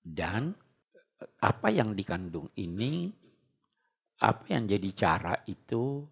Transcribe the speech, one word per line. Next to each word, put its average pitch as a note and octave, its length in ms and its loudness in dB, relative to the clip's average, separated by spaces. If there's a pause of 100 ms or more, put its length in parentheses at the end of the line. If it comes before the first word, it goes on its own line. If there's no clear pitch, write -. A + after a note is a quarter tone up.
Dan F2 560 -4 (880)
apa - 240 4
yang A2 240 2
dikandung F2+ 640 -4
ini, B2+ 560 -4 (1120)
apa A2+ 320 2
yang A#2+ 80 0
jadi G2 320 2
cara F2+ 480 2
itu B2 560 -4 (120)